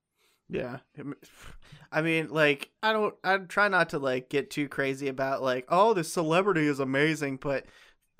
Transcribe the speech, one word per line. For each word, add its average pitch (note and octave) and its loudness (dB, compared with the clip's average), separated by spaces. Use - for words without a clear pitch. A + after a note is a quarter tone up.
Yeah. B2+ -8
I D#3 -2
mean, D#3+ 0
like, D3 2
I A3 2
don't, G#3+ 0
I F#3 2
try G3 0
not F3+ 2
to, E3+ -6
like, B2+ -2
get C#3 -2
too D3 -2
crazy C3+ -2
about, C3+ -2
like, B2+ -2
"Oh, G3+ 4
this E3 -4
celebrity E3 2
is C#3 0
amazing," C#3 0
but C#3 -4